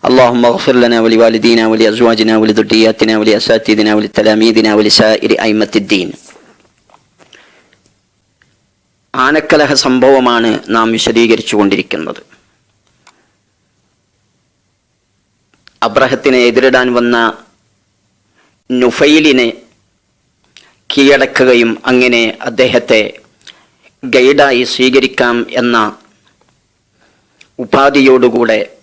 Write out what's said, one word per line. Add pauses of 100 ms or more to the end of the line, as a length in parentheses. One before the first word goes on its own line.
اللهم
اغفر
لنا
ولوالدينا
ولأزواجنا
ولذرياتنا
ولأساتذتنا
ولتلاميذنا
ولسائر (140)
أئمة
الدين. (3000)
ആനക്കലഹ
സംഭവമാണ് (100)
നാം
വിശദീകരിച്ചു
കൊണ്ടിരിക്കുന്നത്. (3500)
അബ്രഹത്തിനെ
എതിരിടാൻ
വന്ന (1300)
നുഫൈലിനെ (1400)
കീഴടക്കുകയും
അങ്ങനെ
അദ്ദേഹത്തെ (840)
ഗൈഡായി
സ്വീകരിക്കാം
എന്ന (1600)
ഉപാധിയോടുകൂടെ